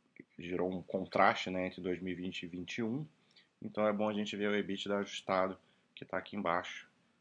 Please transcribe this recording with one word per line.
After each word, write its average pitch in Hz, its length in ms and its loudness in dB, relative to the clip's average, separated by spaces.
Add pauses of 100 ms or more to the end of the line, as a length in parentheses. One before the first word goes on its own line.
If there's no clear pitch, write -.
(420)
gerou 87 300 0
um 90 100 -4
contraste, 95 680 2
né, 92 180 0
entre 90 140 -8
dois 90 200 -2
mil 92 120 -2
e - 20 -2
vinte 90 280 -6
e 90 40 -8
vinte 87 300 -8
e 120 60 0
um. 123 220 -2 (560)
Então 107 240 0
é 107 60 6
bom 104 160 2
a 107 60 2
gente 104 240 -2
ver 104 100 2
o 104 80 4
ebitda 98 420 0
ajustado, 95 640 0 (340)
que - 120 -12
tá - 120 -4
aqui 92 200 -6
embaixo, 90 520 -2 (320)